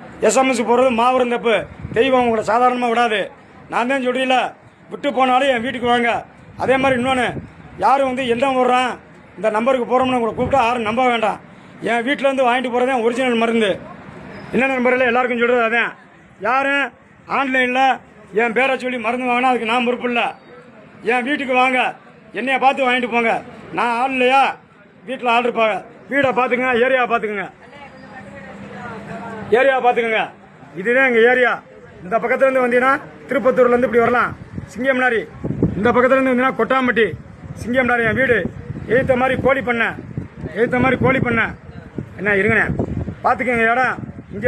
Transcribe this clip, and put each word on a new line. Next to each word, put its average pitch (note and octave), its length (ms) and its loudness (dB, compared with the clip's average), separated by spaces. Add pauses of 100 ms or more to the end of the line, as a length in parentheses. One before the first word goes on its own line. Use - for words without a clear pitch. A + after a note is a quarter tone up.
(300)
எஸ் A3 140 4
எம் C4 100 2
எஸ் A#3 180 -2
போடுறது B3 300 4
மாபெரும் B3 340 2
தப்பு. G#3+ 220 0 (420)
தெய்வம் B3+ 300 4
உங்களை A3 220 0
சாதாரணமா B3 420 2
விடாது. A3+ 280 0 (540)
நான் A#3+ 180 0
தான் C4 140 -2
சொல்றீங்கள, B3+ 320 2 (540)
விட்டு C#4 260 -4
போனாலும் C4 360 2
என் A3+ 120 -4
வீட்டுக்கு A#3+ 260 0
வாங்க. A#3+ 160 2 (540)
அதே B3 220 2
மாதிரி C4 160 2
இன்னொன்னு, B3+ 260 0 (580)
யாரும் C4 280 4
வந்து C4 120 -4 (120)
என்ன C4+ 100 2 (100)
போடுறான், B3 340 2 (460)
இந்த G3+ 120 0 (100)
நம்பருக்கு A#3+ 340 0
போறோம்னு B3+ 280 2
உங்களை A3 180 -2
கூப்பிட்டா B3+ 300 2
யாரும் A#3 220 -2
நம்ப B3 200 0
வேண்டாம். G#3+ 280 -2 (500)
என் A#3 160 0
வீட்டுல C#4 220 0
இருந்து C4 180 2
வாங்கிட்டு A#3+ 260 0
போறதே B3 220 0 (100)
ஒரிஜினல் A#3+ 380 0
மருந்து. A3+ 260 2 (840)
என்ன A#3 160 2
நம்பர்ல B3+ 400 2
எல்லாருக்கும் A#3+ 320 0
சொல்றது A#3+ 240 2
அதான். A3 260 0 (540)
யாரும் C#4 420 0 (500)
ஆன்லைன்ல B3+ 440 0 (600)
என் A#3 160 0
பேரை C4 240 2
சொல்லி B3+ 240 -6
மருந்து B3 240 -2
வாங்கினா B3 220 2
அதுக்கு A3+ 180 -2
நான் A#3+ 180 0
பொறுப்பு B3 220 -2
இல்ல. A#3+ 120 0 (920)
என் B3 160 0
வீட்டுக்கு C#4 320 -2
வாங்க, B3+ 200 2 (600)
என்னைய B3+ 240 -2
பார்த்து C4+ 240 2
வாங்கிட்டு B3 260 0
போங்க. A#3 200 2 (440)
நான் A#3 220 0
ஆள் C4 160 -2
இல்லையா, B3+ 260 4 (680)
வீட்டுல B3 260 -2
ஆள் A#3+ 120 2
இருப்பாங்க. G#3+ 300 0 (320)
வீடை C4+ 300 2
பார்த்துக்குங்க, B3 340 0 (140)
ஏரியா C4 240 2
பார்த்துக்குங்க, G#3+ 340 -2 (2250)
ஏரியா C4 260 4
பார்த்துக்குங்க. A3+ 380 2 (580)
இதுதான் B3 300 2
எங்க A3+ 200 4
ஏரியா. B3 220 2 (500)
இந்த F#3 140 -2
பக்கத்துல B3+ 320 2
இருந்து C4 160 2
வந்தீங்கன்னா B3 280 2 (380)
திருப்பத்தூர்ல B3 440 4
இருந்து A#3+ 140 2
இப்படி A#3 160 4
வரலாம், A#3 300 0 (400)
சிங்கம்னாரி. B3+ 460 0 (580)
இந்த G#3+ 140 2
பக்கத்துல B3+ 260 4
இருந்து C4 140 2
வந்தீங்கன்னா B3+ 260 0
கொட்டாம்பட்டி, A#3 480 2 (560)
சிங்கம்னாரி A#3+ 480 0
என் A3 100 0
வீடு. B3 180 2 (520)
எதிர்த்த C4 320 2
மாதிரி C4 140 0 (100)
கோழி C4 240 2
பண்ணை, A3+ 180 -2 (680)
எதிர்த்த B3 280 0
மாதிரி B3+ 200 2
கோழி C4 240 2
பண்ணை. A3+ 180 0 (720)
என்ன G3 200 -2
இருங்கண்ணே, G#3 240 2 (600)
பார்த்துக்கங்க A#3 500 0
இடம். A#3+ 260 0 (340)
இங்க G#3 140 -4